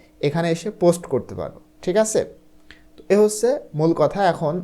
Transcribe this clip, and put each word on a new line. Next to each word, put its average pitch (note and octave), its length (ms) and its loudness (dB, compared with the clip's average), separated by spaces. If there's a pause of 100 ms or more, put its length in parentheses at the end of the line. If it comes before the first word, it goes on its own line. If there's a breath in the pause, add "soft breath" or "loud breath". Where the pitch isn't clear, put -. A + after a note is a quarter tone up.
(200 soft breath)
এখানে E3 300 0
এসে E3 200 -4
পোস্ট F3 360 2
করতে A2 280 -6
পারো। E2+ 260 -10 (220)
ঠিক F3+ 140 -2
আছে, G#3+ 280 0 (720 soft breath)
তো - 120 -20
এ G3 80 4
হচ্ছে G#3+ 420 2 (160)
মূল D#3+ 220 2
কথা। D#3+ 320 0
এখন E3 360 -2